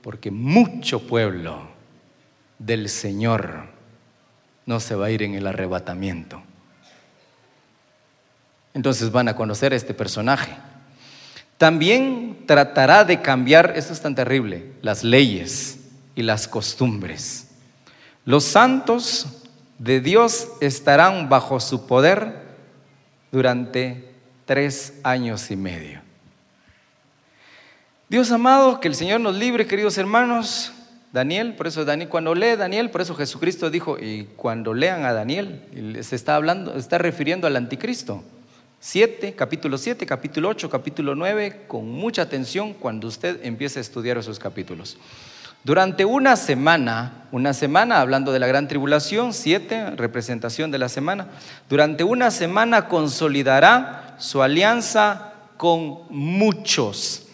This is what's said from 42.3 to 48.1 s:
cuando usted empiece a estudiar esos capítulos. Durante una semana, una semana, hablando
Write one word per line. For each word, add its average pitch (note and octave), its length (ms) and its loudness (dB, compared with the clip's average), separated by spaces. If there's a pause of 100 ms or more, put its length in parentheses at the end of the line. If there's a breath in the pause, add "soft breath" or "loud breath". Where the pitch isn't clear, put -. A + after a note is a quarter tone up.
cuando A2+ 360 -8
usted - 360 -8
empiece C3 340 -8
a B2 40 -8
estudiar A#2+ 340 -6
esos G#2+ 220 -10
capítulos. F#2 580 -12 (680 loud breath)
Durante F#3 400 2
una B3+ 320 4
semana, B2+ 960 0
una C3 220 0
semana, E3 480 2
hablando C3+ 300 0